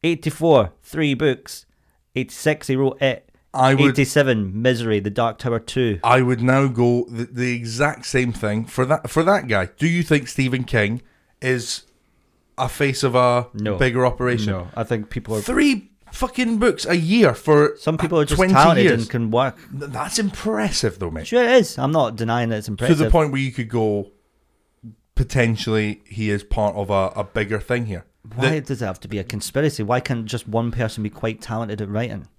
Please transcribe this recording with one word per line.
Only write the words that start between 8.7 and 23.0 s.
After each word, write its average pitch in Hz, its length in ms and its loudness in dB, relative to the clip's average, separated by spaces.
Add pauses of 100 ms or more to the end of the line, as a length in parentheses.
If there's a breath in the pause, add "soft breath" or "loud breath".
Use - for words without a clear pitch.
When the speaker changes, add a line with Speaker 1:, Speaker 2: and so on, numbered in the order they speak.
Speaker 2:
that, 143 240 -2
for 160 140 0
that 180 240 2
guy. 98 220 0 (100)
Do 151 80 0
you 170 160 0
think 143 240 0
Stephen 131 380 -2
King 110 380 -2 (380)
is 127 440 -4 (760)
a 127 100 -2
face 139 360 -2
of 123 100 0
a 123 400 2
Speaker 1:
No. 104 220 -4
Speaker 2:
bigger 127 280 2
operation? 120 480 0
Speaker 1:
No, 90 220 -6
I 117 80 -4
think 107 260 -4
people 110 280 -6
are 104 40 -2
Speaker 2:
Three 254 480 0 (220)
fucking 240 480 -2
books 202 260 2
a 175 120 0
year 175 360 4
for 147 440 4
Speaker 1:
Some 156 200 -2
people 165 220 0
are 147 60 4
just 151 140 0
Speaker 2:
twenty 190 160 6
Speaker 1:
talented 151 320 8
Speaker 2:
years. 117 160 4
Speaker 1:
and 110 80 -6
can 117 200 -2
work. 120 260 2 (140)
Speaker 2:
Th-, 139 180 -10
that's 139 300 -6
impressive, 208 800 -2
though, 87 140 -6
mate. 78 160 -10
Speaker 1:
Sure 240 160 2
it 233 80 2
is. 233 260 4
I'm 135 140 -2
not 123 240 0
denying 117 320 0
that 110 100 -2
it's 104 100 -8
impressive. 123 300 2
Speaker 2:
To 147 60 2